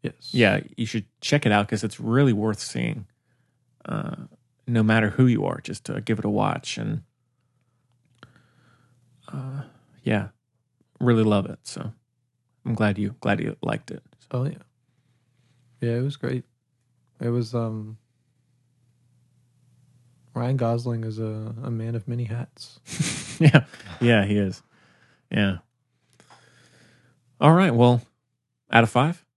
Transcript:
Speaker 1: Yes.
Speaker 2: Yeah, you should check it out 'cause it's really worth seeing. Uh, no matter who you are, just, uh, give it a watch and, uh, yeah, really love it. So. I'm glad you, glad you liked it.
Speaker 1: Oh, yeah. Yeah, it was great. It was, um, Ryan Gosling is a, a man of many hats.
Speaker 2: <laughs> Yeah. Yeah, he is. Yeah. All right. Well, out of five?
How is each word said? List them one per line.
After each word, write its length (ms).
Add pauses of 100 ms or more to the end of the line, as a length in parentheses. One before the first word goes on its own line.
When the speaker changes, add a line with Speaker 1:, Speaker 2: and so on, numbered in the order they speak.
Speaker 1:
Yes. 300
Speaker 2:
Yeah, 280 (160)
you 100
should 180 (160)
check 260
it 60
out 160
'cause 160
it's 160
really 320
worth 280
seeing. 460 (800)
Uh, 320 (500)
no 160
matter 280
who 160
you 180
are, 160
just, 300
uh, 100
give 180
it 60
a 60
watch 480
and, 240 (2250)
uh, 340 (400)
yeah, 260 (720)
really 240
love 220
it. 160
So. 300 (720)
I'm 100
glad 240
you, 220
glad 200
you 220
liked 280
it. 120 (280)
Speaker 1:
Oh, 140
yeah. 100 (1300)
Yeah, 160
it 60
was 140
great. 280 (760)
It 80
was, 260
um, 440 (2250)
Ryan 220
Gosling 480
is 140
a, 440
a 80
man 240
of 140
many 160
hats. 600
Speaker 2:
<laughs> 360 (200)
Yeah. 240 (360)
Yeah, 240
he 140
is. 240 (680)
Yeah. 280 (1800)
All 120
right. 220
Well, 260 (720)
out 120
of 60
five? 340 (120)